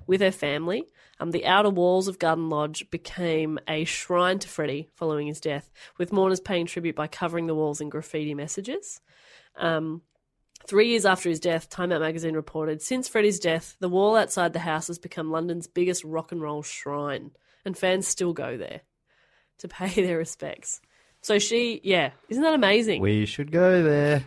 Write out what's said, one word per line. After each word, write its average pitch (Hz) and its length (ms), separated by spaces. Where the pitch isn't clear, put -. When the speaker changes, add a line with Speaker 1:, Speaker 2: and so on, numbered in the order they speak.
Speaker 1:
with 190 160
her 190 100
family. 165 540
Um, 170 140
the - 120
outer 202 240
walls 185 400
of 190 100
Garden 160 300
Lodge 151 420
became 160 680
a 156 160
shrine 180 540
to 190 100
Freddie 147 460
following 151 320
his 151 140
death, 143 300
with 180 140
mourners 190 280
paying 180 240
tribute 170 320
by 151 100
covering 170 400
the 160 80
walls 151 280
in 147 80
graffiti 151 420
messages. 196 680
Um, 160 440
three 214 220
years 226 160
after 185 240
his 160 120
death, 165 280
Time 180 240
Out 156 80
magazine 160 340
reported, 156 460
"Since 254 280
Freddie's 208 300
death, 165 420
the 185 100
wall 202 260
outside 180 380
the 170 60
house 160 260
has 170 120
become 160 320
London's 170 360
biggest 180 380
rock 160 280
and 170 80
roll 151 220
shrine, 143 680
and 190 100
fans 190 320
still 175 240
go 123 240
there - 240
to 180 100
pay 185 200
<laughs> 190 140
their 175 140
respects." - 640
So 208 180
she, 233 460
yeah, 170 280
isn't 247 120
that 320 120
amazing? 214 480
Speaker 2:
We 104 240
should 147 260
go 180 300
there. 147 440